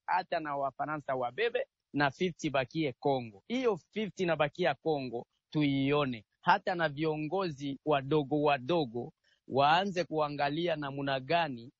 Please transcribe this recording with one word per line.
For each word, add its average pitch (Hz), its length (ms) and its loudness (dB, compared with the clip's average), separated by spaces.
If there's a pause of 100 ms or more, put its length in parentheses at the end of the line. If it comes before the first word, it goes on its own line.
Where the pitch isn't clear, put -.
hata 175 340 0
na 147 160 -4
Wafaransa 143 580 -4
wabebe, 127 520 -2 (260)
na 143 180 2
fifty 170 400 -4
bakie 135 420 0
Kongo. 120 560 -2
Hiyo 233 280 0 (160)
fifty 202 300 -6
inabakia 156 520 0
Kongo, 131 520 -4 (240)
tuione. 139 720 2 (160)
Hata 196 340 2
na 170 140 0
viongozi 151 960 -2
wadogo 147 580 2
wadogo 139 720 0 (360)
waanze 165 560 4
kuangalia 151 720 0
namna 139 440 -2
gani, 135 600 -2